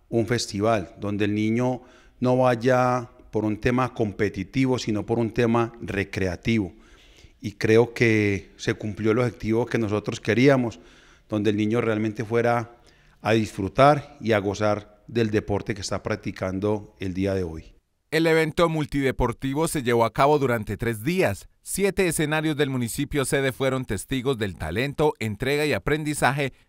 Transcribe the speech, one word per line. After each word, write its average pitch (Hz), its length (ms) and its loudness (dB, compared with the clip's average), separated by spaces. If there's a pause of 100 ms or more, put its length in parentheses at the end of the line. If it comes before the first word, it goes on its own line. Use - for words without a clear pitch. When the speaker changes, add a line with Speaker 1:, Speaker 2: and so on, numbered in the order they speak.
Speaker 1:
un 117 200 0
festival, 107 720 0
donde 104 240 -2
el 104 100 0
niño 117 480 0 (380)
no 127 160 2
vaya 127 720 2 (240)
por 107 140 0
un 107 100 0
tema 123 380 0
competitivo, 110 840 0
sino 104 280 -4
por 117 120 0
un 117 120 0
tema 117 500 2
recreativo. 95 960 -2 (680)
Y 110 120 -8
creo 113 420 4
que 107 640 2
se - 160 -2
cumplió 107 380 -2
el 117 80 2
objetivo 117 440 -2
que 117 140 -2
nosotros 104 420 -2
queríamos, 123 600 2 (500)
donde 104 180 0
el 104 80 2
niño 107 240 2
realmente 110 460 -2
fuera 117 500 0 (460)
a 107 100 2
disfrutar 117 880 2
y 110 120 0
a 107 60 4
gozar 104 680 -2
del 113 240 0
deporte 101 440 -2
que 98 60 -10
está 95 220 -6
practicando 101 960 -4
el 95 140 -6
día 95 180 0
de 98 100 -2
hoy. 80 300 -10 (380)
Speaker 2:
El 165 160 0
evento 160 420 2
multideportivo 139 960 -2
se 160 160 -4
llevó 117 220 2
a 110 80 0
cabo 147 260 4
durante 117 380 -2
tres 113 260 -4
días. 147 460 -2 (140)
Siete 190 460 0
escenarios 156 500 0
del 139 100 2
municipio 135 560 -4
sede 135 280 0
fueron 131 340 -2
testigos 123 500 -4
del 101 200 -4
talento, 127 640 -2
entrega 131 440 -2
y 147 80 0
aprendizaje 143 800 0 (160)